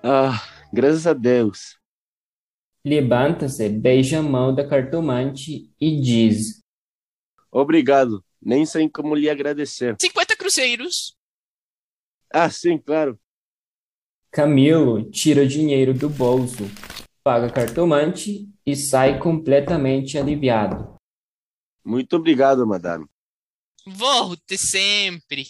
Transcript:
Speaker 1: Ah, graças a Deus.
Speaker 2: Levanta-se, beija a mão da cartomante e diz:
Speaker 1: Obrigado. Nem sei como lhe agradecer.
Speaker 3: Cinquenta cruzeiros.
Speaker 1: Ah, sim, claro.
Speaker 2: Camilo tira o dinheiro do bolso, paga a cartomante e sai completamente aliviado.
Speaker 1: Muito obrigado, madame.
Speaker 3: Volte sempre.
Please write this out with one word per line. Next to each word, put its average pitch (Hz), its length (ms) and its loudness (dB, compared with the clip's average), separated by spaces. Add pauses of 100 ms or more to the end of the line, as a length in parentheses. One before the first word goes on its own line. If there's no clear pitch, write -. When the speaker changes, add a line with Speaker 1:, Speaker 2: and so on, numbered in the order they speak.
Speaker 1:
Ah, 135 360 2 (320)
graças 156 360 2
a 160 60 4
Deus. 120 640 0 (1080)
Speaker 2:
Levanta-se, 135 800 0
beija 131 520 2
a 156 40 0
mão 131 300 0
da 139 120 0
cartomante 139 1040 -4 (120)
e 156 180 0
diz: 113 640 2 (880)
Speaker 1:
Obrigado. 135 720 2 (180)
Nem 135 240 0
sei 156 220 -2
como 151 280 -4
lhe 151 140 0
agradecer. 143 680 -4
Speaker 3:
Cinquenta 359 360 -2
cruzeiros. 262 800 -4 (1120)
Speaker 1:
Ah, 160 180 2
sim, 170 280 -2
claro. 143 420 -4 (1120)
Speaker 2:
Camilo 143 760 4
tira 143 340 2
o 131 40 4
dinheiro 135 460 0
do 131 140 -4
bolso, 127 560 -2 (600)
paga 120 240 0
a 120 40 -6
cartomante 160 960 -2 (180)
e 143 100 -2
sai 135 440 2
completamente 139 1000 0
aliviado. 131 800 -2 (880)
Speaker 1:
Muito 127 320 -4
obrigado, 135 500 4
madame. 85 420 -4 (760)
Speaker 3:
Volte 196 720 -4
sempre. 190 920 -4